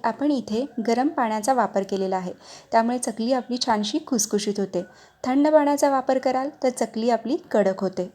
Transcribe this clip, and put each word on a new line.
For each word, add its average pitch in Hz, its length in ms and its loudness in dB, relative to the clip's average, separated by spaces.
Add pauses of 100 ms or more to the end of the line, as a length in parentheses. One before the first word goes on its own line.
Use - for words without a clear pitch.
आपण 254 260 0
इथे 233 340 -2 (240)
गरम 247 200 2
पाण्याचा 233 460 0
वापर 196 280 2
केलेला 190 340 -2
आहे, 180 160 -6 (400)
त्यामुळे 233 260 2
चकली 233 340 -4
आपली 254 240 -2 (100)
छानशी 214 400 0
खुसखुशीत 208 540 0
होते. 190 240 -4 (400)
थंड 285 240 4
पाण्याचा 285 420 4
वापर 262 280 2
कराल 262 300 0 (140)
तर 262 60 2
चकली 226 420 -2
आपली 226 260 0 (140)
कडक 196 300 2
होते. 180 340 -4